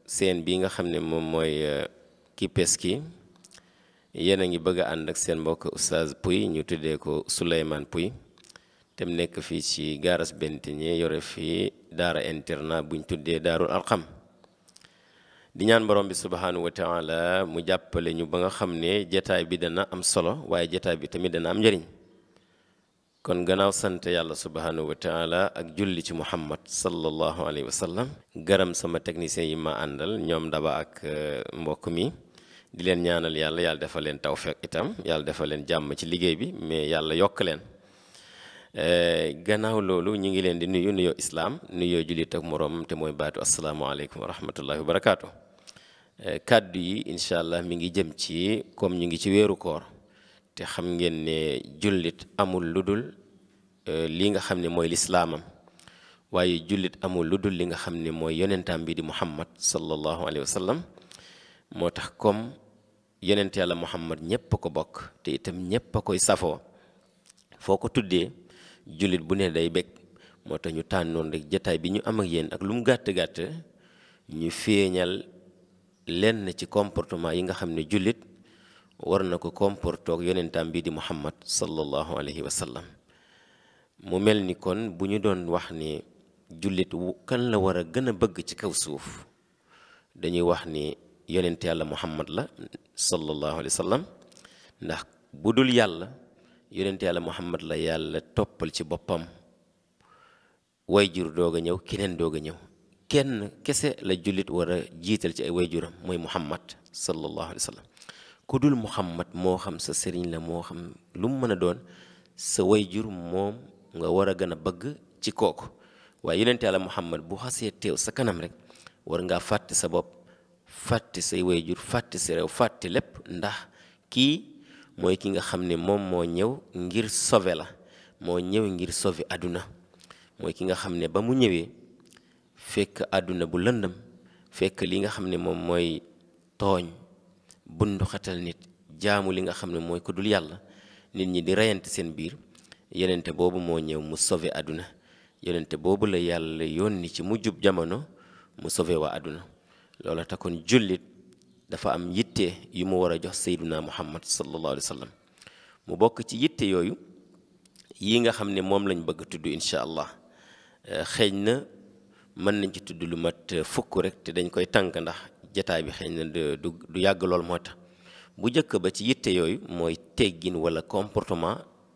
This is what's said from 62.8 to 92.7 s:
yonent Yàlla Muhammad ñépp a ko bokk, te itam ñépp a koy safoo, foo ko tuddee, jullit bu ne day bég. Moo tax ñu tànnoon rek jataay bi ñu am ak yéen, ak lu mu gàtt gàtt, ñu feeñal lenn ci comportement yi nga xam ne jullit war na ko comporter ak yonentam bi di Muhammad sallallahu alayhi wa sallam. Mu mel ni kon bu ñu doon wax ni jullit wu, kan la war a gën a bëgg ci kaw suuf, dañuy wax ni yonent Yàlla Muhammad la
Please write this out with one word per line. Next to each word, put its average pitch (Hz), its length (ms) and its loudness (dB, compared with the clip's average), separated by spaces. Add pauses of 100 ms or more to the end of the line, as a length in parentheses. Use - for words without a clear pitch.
yonent 98 340 2
Yàlla 90 180 2
Muhammad 82 480 -6
ñépp 95 320 -2
a - 20 2
ko - 140 -6
bokk, - 400 -6 (120)
te - 120 -6
itam 87 220 -6 (120)
ñépp 113 280 -2
a 107 40 2
koy 95 180 0
safoo, 90 420 2 (960)
foo 98 180 4
ko 120 120 -4
tuddee, 92 420 2 (560)
jullit 90 320 2
bu 82 160 0
ne 98 160 2
day 82 180 2
bég. 85 180 2 (600)
Moo 78 120 -6
tax - 140 -6
ñu 80 120 -4
tànnoon 82 480 0
rek 76 180 -6
jataay 90 280 2
bi 85 120 -2
ñu 101 140 0
am 110 160 0
ak 98 80 0
yéen, 80 240 0
ak - 100 -8
lu 98 120 -2
mu 120 100 -2
gàtt 120 260 4
gàtt, 87 300 0 (880)
ñu 82 220 -4
feeñal 95 720 2 (840)
lenn 98 480 2
ci - 140 -8
comportement 85 640 0
yi 90 100 0
nga 92 120 -2
xam 87 180 -4
ne 80 180 -2
jullit 101 280 2 (800)
war 95 240 2
na 87 140 0
ko 85 120 -4
comporter 92 640 -2
ak 82 60 -2
yonentam 87 500 0
bi 82 120 -2
di 82 80 -2
Muhammad 78 420 -6 (120)
sallallahu 76 760 -2
alayhi 73 240 -8
wa 71 80 -8
sallam. 73 340 -6 (1160)
Mu 92 160 0
mel 104 260 6
ni 90 100 -2
kon 98 360 -2
bu 87 160 -4
ñu 104 120 0
doon 92 300 0
wax 85 240 -2
ni 78 320 -6 (460)
jullit 90 420 -2
wu, 90 220 -4 (100)
kan 127 140 0 (120)
la 107 80 4
war 92 200 4
a 87 60 -2
gën 123 240 -2
a 117 40 0
bëgg 90 320 0
ci - 100 -10
kaw 98 200 -4
suuf, - 500 -6 (920)
dañuy 87 280 0
wax 85 240 2
ni 76 280 -4 (320)
yonent 87 380 0
Yàlla 82 220 0
Muhammad 76 420 -6
la 110 180 -4 (480)